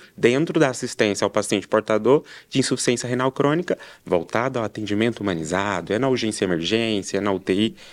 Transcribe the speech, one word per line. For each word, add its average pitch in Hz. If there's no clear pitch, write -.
dentro 156
da 147
assistência 117
ao 101
paciente 104
portador 110
de -
insuficiência 123
renal 127
crônica, 147
voltado 113
ao 117
atendimento 107
humanizado, 92
é 107
na 135
urgência 117
e 98
emergência, 98
é -
na 101
U 95
T 92
I, 107